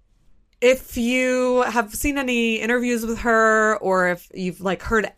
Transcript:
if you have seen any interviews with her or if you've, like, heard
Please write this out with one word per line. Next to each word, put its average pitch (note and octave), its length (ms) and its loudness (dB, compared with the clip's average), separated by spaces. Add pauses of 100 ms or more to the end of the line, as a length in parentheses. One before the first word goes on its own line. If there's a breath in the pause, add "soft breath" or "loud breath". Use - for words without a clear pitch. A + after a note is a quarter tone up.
(600)
if B3+ 360 0
you B3+ 680 2
have A3+ 300 -2
seen C#4+ 240 -2
any A#3 400 0
interviews A#3+ 480 -2
with A3+ 140 -6
her A3 580 2
or F#3 320 0
if F3 240 -6
you've, F3+ 280 -6
like, F3+ 220 -4
heard G#3+ 340 0